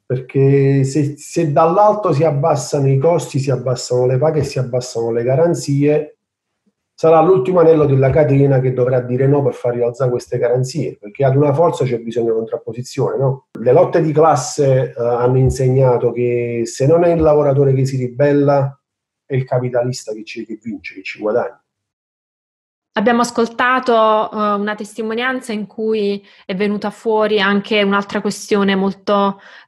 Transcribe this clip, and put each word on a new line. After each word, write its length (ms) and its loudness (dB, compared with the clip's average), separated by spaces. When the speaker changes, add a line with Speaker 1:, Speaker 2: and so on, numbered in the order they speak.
Speaker 1:
perché 800 2
se, 320 -2
se 340 -4
dall'alto 640 2
si 100 2
abbassano 680 0
i 80 2
costi, 400 0
si 140 -2
abbassano 540 -2
le 120 0
paghe, 260 0
si 140 -6
abbassano 540 -4
le 120 -2
garanzie, 880 0
sarà 240 4
l'ultimo 380 2
anello 260 6
della 240 2
catena 500 2
che 140 -2
dovrà 280 0
dire 260 -2
no 160 2
per 100 0
far 220 -4
rialzare 340 -2
queste 300 -4
garanzie, 600 -2
perché 240 -6
ad 120 2
una 180 2
forza 320 0
c'è 140 -2
bisogno 320 -4
di 60 0
contrapposizione, 800 -6
no? 320 -2
Le 120 2
lotte 300 4
di 100 0
classe, 800 2
eh, 80 -20
hanno 400 0
insegnato 720 2
che 540 -2
se 220 -2
non 160 4
è 100 2
il 80 0
lavoratore 540 2
che 100 0
si 120 -4
ribella, 840 0
è 80 -6
il 80 -2
capitalista 680 -4
che 120 -10
ci, 200 -14
che 160 -14
vince, 360 -14
che 80 -18
ci 160 -14
guadagna. 440 -4
Speaker 2:
Abbiamo 280 2
ascoltato, 1080 0
eh, 240 -2
una 180 -6
testimonianza 800 -6
in 140 -8
cui 580 -4
è 80 -6
venuta 340 -2
fuori 500 0
anche 440 0
un'altra 380 -2
questione 520 -2
molto, 640 -2